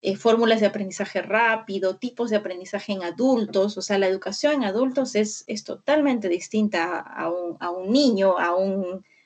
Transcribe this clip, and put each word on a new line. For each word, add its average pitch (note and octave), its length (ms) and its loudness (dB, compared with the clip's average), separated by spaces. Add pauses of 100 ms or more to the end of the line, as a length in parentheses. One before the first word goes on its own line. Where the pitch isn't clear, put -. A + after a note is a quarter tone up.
eh, G3 140 -2
fórmulas A3+ 440 4
de G#3 60 4
aprendizaje G3 560 -4
rápido, G3+ 760 0
tipos A#3+ 320 -4
de G#3+ 60 2
aprendizaje F#3+ 560 -6
en F#3+ 100 -6
adultos, G#3 760 0
o F#3+ 40 -8
sea, G3+ 160 0
la G3 100 4
educación F#3+ 460 0
en C4+ 100 0
adultos B3+ 520 0
es, G#3+ 320 -2
es G#3+ 160 -6
totalmente C4+ 640 0
distinta F#3 560 0 (140)
a, - 20 -8
a - 320 -8
un, F3 280 -6
a F3 100 -6
un F#3 220 -4
niño, G#3 460 4
a F3 160 0
un, F#3+ 500 -2 (220)